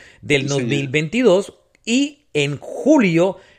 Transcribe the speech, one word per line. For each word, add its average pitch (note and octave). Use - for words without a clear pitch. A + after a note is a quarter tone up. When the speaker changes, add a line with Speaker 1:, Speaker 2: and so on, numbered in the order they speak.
Speaker 1:
del C3+
Speaker 2:
Sí, C3+
señor. C#3
Speaker 1:
dos A#2+
mil C#3
veintidós F#3
y C#4
en C#3+
julio, F#3+